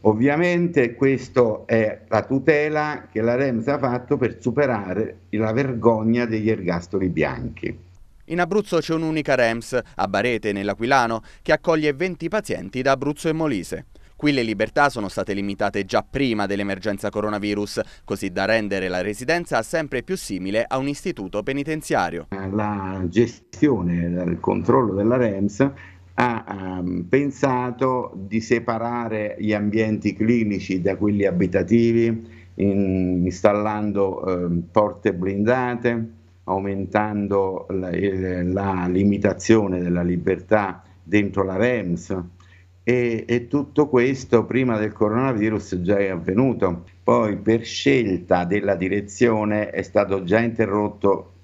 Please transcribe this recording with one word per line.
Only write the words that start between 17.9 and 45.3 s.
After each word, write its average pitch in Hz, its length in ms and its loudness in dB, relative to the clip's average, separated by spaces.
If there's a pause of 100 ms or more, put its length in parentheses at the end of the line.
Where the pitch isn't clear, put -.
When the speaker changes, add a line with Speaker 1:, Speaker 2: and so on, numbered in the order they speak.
Speaker 2:
così 98 280 -4
da 98 140 -2
rendere 98 440 0
la 90 120 -2
residenza 123 640 -2
sempre 139 400 -4
più 185 120 -6
simile 98 520 -4
a 131 100 -2
un 135 100 -2
istituto 107 540 -6
penitenziario. 135 840 -2 (240)
Speaker 1:
La 98 580 -2
gestione, 90 1160 0
il 87 120 -2
controllo 101 540 2
della 110 240 2
rems 104 500 2 (500)
ha, 117 320 0
ehm, 90 600 -6
pensato 131 1040 0
di 98 240 -4
separare 113 1000 -2
gli 107 140 -2
ambienti 104 640 0
clinici 104 680 0
da 95 160 0
quelli 101 300 0
abitativi, 113 1000 2 (280)
in-, 92 720 2
installando, 101 1000 0
ehm, 87 460 -2
porte 104 420 2
blindate, 117 960 0 (360)
aumentando 98 1300 -2
la, 92 180 -2
il, 90 640 -2
la 95 360 -2
limitazione 101 920 2
della 87 220 0
libertà 90 800 0 (220)
dentro 98 400 2
la 95 140 -2
rems. 98 600 0 (640)
E, 120 460 0
e 120 220 0
tutto 143 400 0
questo 123 560 2
prima 123 320 0
del 107 160 -2
coronavirus 107 880 0